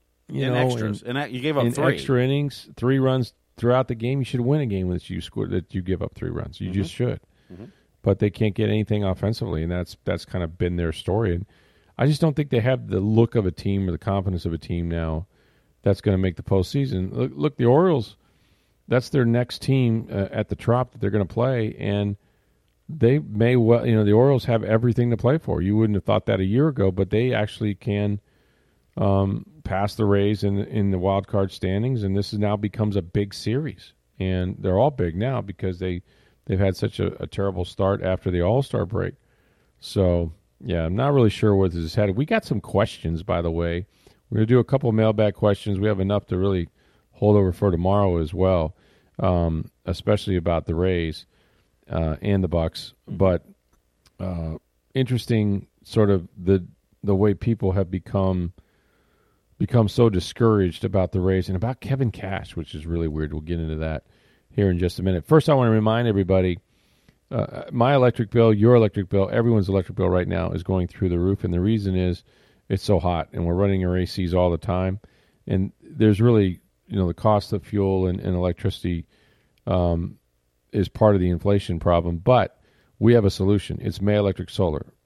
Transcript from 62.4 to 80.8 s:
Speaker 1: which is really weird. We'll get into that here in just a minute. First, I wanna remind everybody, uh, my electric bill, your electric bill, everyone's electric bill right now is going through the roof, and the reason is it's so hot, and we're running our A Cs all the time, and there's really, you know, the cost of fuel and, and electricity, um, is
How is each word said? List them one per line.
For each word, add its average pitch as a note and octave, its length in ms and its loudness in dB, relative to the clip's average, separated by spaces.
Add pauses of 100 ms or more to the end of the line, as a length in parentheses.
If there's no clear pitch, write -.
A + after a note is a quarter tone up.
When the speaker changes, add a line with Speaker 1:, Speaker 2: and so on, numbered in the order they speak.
Speaker 1:
which E2 200 -10
is D2+ 100 -12
really E2 220 -2
weird. D2+ 260 -4
We'll D#2 80 -6
get E2+ 180 -6
into D#2+ 180 -4
that D#2 260 -6 (480)
here G2+ 180 2
in F2+ 80 2
just F2 220 -2
a F2+ 40 -4
minute. F#2 220 0
First, D#3+ 240 4
I D3+ 40 4
wanna B2 180 4
remind A2 360 2
everybody, F#2 520 2 (720)
uh, - 400 -6
my B2+ 240 4
electric B2 340 2
bill, A2+ 240 6
your A2 220 6
electric G#2 340 2
bill, G2 220 2
everyone's A2+ 380 2
electric F#2+ 260 -2
bill F#2+ 140 0
right F2+ 180 2
now F2 240 -2
is E2+ 100 -4
going F#2 260 0
through - 220 -2
the F2 100 0
roof, F#2+ 240 0
and F#2 100 -2
the E2+ 60 0
reason G2 360 0
is F2+ 280 0 (460)
it's F#2+ 140 -2
so G2 160 2
hot, E2+ 340 -2
and E2+ 120 -4
we're E2+ 80 0
running F#2+ 320 2
our F2+ 120 0
A F2+ 80 0
Cs F2 280 -4
all F2+ 180 4
the E2+ 60 0
time, F#2 420 -4 (480)
and F#2+ 240 -2 (100)
there's G#2+ 400 2
really, G#2+ 380 4 (280)
you B2 100 -6
know, F#2 100 2
the E2+ 60 -2
cost G#2+ 380 0
of G2+ 120 -4
fuel G2 440 0
and, F2+ 120 -2
and F#2 160 -2
electricity, F2 720 -4 (580)
um, F2 520 0 (540)
is G2 160 0